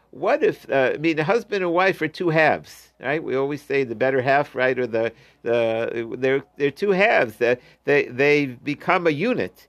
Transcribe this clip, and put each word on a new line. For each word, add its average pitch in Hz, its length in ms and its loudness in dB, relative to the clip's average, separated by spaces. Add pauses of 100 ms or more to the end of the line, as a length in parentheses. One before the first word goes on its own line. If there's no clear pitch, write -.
(120)
What 226 300 -2
if, 180 280 -2
uh, 127 240 2
I - 40 -8
mean, 156 200 -2
a 156 60 -2
husband 208 380 -2
and 175 120 -2
wife 180 260 2
are 160 80 -2
two 170 220 -4
halves, 147 600 0 (100)
right? 147 220 -4
We 120 140 -4
always 139 240 -4
say 139 240 -2
the 117 100 -6
better 131 280 0
half, 139 320 0
right? 127 240 0
Or 127 80 -2
the, 113 260 -2 (300)
the, 113 720 -2
they're, 135 260 0 (140)
they're 143 140 0
two 202 220 0
halves. 185 440 2
That 120 240 2 (240)
they, 143 200 2
they 143 420 2
become 147 600 -2
a 165 40 4
unit, 151 580 -4